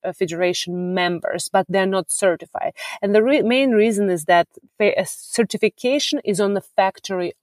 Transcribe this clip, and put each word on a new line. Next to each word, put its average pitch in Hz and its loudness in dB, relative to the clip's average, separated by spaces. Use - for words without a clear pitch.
uh, 185 -6
Federation 180 -4
members, 175 -2
but 190 2
they're 190 0
not 190 -2
certified. - -2
And 202 0
the 214 6
re-, 269 4
main 254 2
reason 208 2
is 165 -2
that 175 4
fa-, 208 2
certification - -2
is 196 0
on 202 2
the 190 -2
factory 190 -2